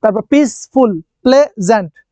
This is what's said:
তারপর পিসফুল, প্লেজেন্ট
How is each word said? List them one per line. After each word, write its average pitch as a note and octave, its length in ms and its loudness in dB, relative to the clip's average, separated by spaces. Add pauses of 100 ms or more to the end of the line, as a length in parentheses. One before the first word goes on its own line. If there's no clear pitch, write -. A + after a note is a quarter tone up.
তারপর G#3+ 200 -2
পিসফুল, C4+ 680 -2 (280)
প্লেজেন্ট A3 720 0 (200)